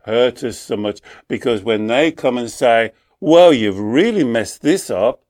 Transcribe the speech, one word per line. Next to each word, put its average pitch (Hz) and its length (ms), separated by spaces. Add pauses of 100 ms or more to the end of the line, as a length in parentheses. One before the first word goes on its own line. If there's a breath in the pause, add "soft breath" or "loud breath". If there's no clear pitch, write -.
hurt 120 380
us 117 160
so - 180
much, 104 240 (280 loud breath)
because 113 340
when 107 240
they 139 240
come 131 260
and 120 140
say, 113 420 (280)
"Well, 170 320
you've 104 260
really 151 460
messed 117 380
this 180 280
up," 107 400